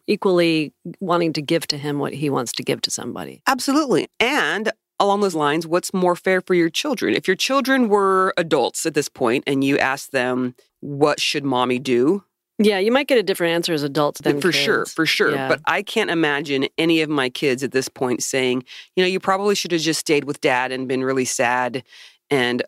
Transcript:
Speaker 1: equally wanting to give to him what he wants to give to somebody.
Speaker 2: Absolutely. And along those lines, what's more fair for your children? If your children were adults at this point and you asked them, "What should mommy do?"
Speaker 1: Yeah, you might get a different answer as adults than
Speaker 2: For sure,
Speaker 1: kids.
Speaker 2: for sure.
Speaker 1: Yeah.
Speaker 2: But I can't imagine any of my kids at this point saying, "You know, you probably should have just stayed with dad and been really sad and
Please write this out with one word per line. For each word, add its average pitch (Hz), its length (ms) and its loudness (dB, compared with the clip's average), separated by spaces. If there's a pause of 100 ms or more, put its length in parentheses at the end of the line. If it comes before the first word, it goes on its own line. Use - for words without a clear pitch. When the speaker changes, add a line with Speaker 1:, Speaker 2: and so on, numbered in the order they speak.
Speaker 1:
equally 170 640 2 (260)
wanting 170 340 0
to 156 100 -4
give 160 240 -2
to 151 100 -2
him 143 220 -4
what 139 140 -4
he 143 160 -4
wants 131 240 -2
to 127 100 -8
give 117 180 -4
to - 100 -6
somebody. 87 540 -10
Speaker 2:
Absolutely. 262 640 0 (120)
And 214 520 0 (280)
along 202 220 2
those 190 140 0
lines, 156 320 0
what's 175 260 -2
more 180 220 2
fair 185 260 0
for 185 140 0
your 165 140 4
children? 208 440 -2
If - 140 -2
your 185 80 2
children 262 520 2
were 190 480 2
adults 156 520 0
at 151 80 -4
this 147 140 0
point - 360 0
and 135 180 0
you 139 140 2
asked - 340 -2
them, 127 440 -2 (240)
"What 143 400 0
should - 240 -2
mommy 127 340 0
do?" 127 460 2 (340)
Speaker 1:
Yeah, 208 220 4
you 208 120 2
might 269 160 2
get 269 120 4
a 202 40 2
different 170 300 0
answer 170 200 0
as 147 100 -2
adults 147 380 -2
than 147 200 2
Speaker 2:
For 175 120 2
sure, 143 320 0
Speaker 1:
kids. - 80 -10
Speaker 2:
for 160 120 0
sure. 151 300 2
Speaker 1:
Yeah. 135 140 -2
Speaker 2:
But 147 160 0
I 180 180 0
can't - 260 -2
imagine 143 580 0 (120)
any 165 220 2
of 151 80 -2
my 139 200 0
kids 131 320 -2
at 131 120 -4
this 131 160 -2
point 123 340 -2
saying, 127 400 0 (320)
"You 185 80 2
know, 185 40 2
you 185 120 -2
probably 196 340 0
should 185 200 -4
have 165 80 0
just 156 180 -2
stayed 147 240 0
with 143 180 -8
dad 127 300 0
and 131 160 -6
been 131 160 -2
really 131 220 0
sad 123 580 0 (480)
and 123 360 0